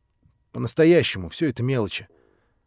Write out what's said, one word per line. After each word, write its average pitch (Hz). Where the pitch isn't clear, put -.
по-настоящему 123
все 165
это 117
мелочи. 123